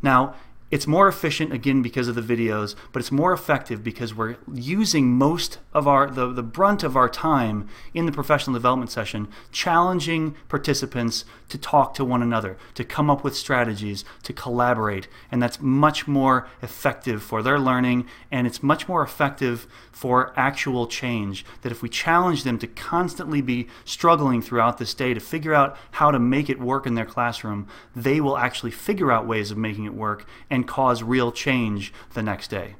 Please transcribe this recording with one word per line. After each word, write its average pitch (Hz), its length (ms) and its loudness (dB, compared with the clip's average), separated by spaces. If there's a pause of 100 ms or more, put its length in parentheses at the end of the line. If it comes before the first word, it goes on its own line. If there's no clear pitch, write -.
Now, 135 320 4 (360)
it's 143 160 -2
more 180 220 6
efficient, 156 460 -2
again, 131 280 2
because 120 280 -2
of 117 60 -2
the 120 60 -2
videos, 110 540 0 (160)
but 131 80 -2
it's - 120 -4
more 156 200 4
effective 127 520 -2
because 113 300 -6
we're 110 220 -4 (180)
using 147 540 2
most 135 520 2 (140)
of 147 140 4
our, 139 220 6
the, 127 180 -2
the 123 160 -4
brunt 190 400 2
of 135 140 0
our 123 100 6
time 117 640 0 (240)
in 165 120 0
the 160 60 0
professional 143 420 0
development 123 380 2
session, 104 380 -6 (220)
challenging 165 840 0 (140)
participants 123 760 -2 (240)
to - 100 -12
talk - 360 2
to 143 100 -2
one 123 180 0
another, 113 360 -2 (160)
to 135 100 -8
come 147 260 0
up 143 140 2
with 135 140 -2
strategies, 107 680 -2 (200)
to 180 100 -10
collaborate. 117 760 0 (240)
And 120 100 2
that's 120 200 -2
much 143 440 2
more 131 440 2 (120)
effective 120 600 -4
for 110 180 -4
their 135 180 2
learning, 127 460 2 (240)
and 127 160 0
it's - 160 -4
much 151 280 0
more 170 140 2
effective 135 640 -2 (260)
for 127 420 2
actual 131 500 0
change, 110 600 -6 (160)
that 123 100 -6
if 120 100 -10
we 117 80 -6
challenge 170 540 2
them 123 160 0
to 120 80 -6
constantly 170 760 -2
be 123 260 -2 (180)
struggling 143 560 2
throughout 117 360 2
this 113 160 -6
day 127 200 -2
to 117 60 -4
figure 156 340 -4
out 139 240 4 (140)
how 151 200 4
to 135 80 2
make 135 300 2
it 135 100 -2
work 131 260 -2
in 120 100 -2
their 113 100 -2
classroom, 110 640 -4 (280)
they 135 240 2
will 139 180 0
actually 123 340 -2
figure 185 400 -2
out 113 140 2
ways 107 240 -2
of 107 80 -6
making 107 280 -4
it 107 80 -8
work 107 340 -6 (220)
and 123 180 0
cause 123 360 0
real 120 280 0
change 113 640 -2 (200)
the 117 80 -4
next 104 280 -6
day. 98 300 -8